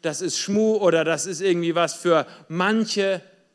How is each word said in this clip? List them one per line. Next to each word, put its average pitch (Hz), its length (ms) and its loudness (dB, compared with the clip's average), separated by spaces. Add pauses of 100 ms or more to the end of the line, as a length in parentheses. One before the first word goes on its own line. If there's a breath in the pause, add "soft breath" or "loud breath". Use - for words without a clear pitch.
das 156 180 -4
ist 175 160 -4
Schmuh 214 400 0
oder 165 260 4
das 151 220 -2
ist 180 160 -8
irgendwie 175 340 0
was 165 200 0
für 165 300 2 (220 loud breath)
manche 196 720 -2 (340)